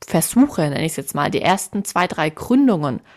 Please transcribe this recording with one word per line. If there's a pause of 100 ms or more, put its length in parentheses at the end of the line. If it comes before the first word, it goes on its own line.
Versuche,
nenne
ich
es
jetzt
mal,
die
ersten
zwei,
drei
Gründungen (160)